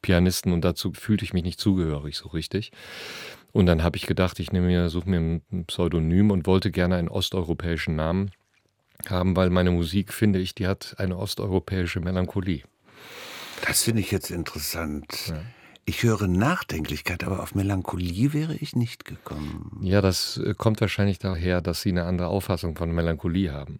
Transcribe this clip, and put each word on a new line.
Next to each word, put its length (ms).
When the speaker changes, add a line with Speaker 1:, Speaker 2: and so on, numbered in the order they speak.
Speaker 1:
Pianisten 500
und 140
dazu 260
fühlte 320
ich 100
mich 100
nicht 160
zugehörig 580
so 100
richtig. 440
Und 120
dann 180
habe 140
ich 100
gedacht, 320
ich 120
nehme 160
mir, 220
suche 200
mir 100
ein 460
Pseudonym 680
und 160
wollte 240
gerne 240
einen 140
osteuropäischen 840
Namen 360
haben, 260
weil 140
meine 220
Musik, 420
finde 260
ich, 140
die 140
hat 320
eine 180
osteuropäische 800
Melancholie. 640
Speaker 2:
Das 180
finde 180
ich 100
jetzt 200
interessant. 760
Speaker 1:
Ja. 140
Speaker 2:
Ich 200
höre 240
Nachdenklichkeit, 960
aber 180
auf 140
Melancholie 800
wäre 220
ich 200
nicht 280
gekommen. 800
Speaker 1:
Ja, 180
das, 380
äh, 160
kommt 260
wahrscheinlich 380
daher, 420
dass 220
Sie 80
eine 140
andere 240
Auffassung 500
von 140
Melancholie 600
haben. 280